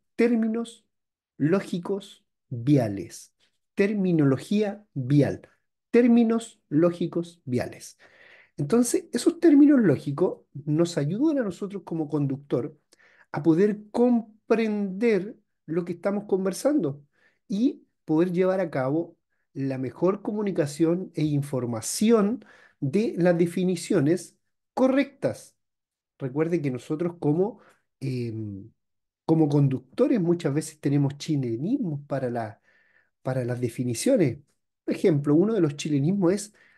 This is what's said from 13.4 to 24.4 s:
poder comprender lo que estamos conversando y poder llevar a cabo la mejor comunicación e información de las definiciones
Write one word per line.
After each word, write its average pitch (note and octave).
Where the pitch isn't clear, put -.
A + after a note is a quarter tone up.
poder F#3+
comprender A3
lo E3+
que F3+
estamos G3+
conversando F#3+
y -
poder E3
llevar F#3
a E3+
cabo D3
la C3+
mejor E3+
comunicación F3
e D3+
información D3
de F3+
las F3
definiciones F3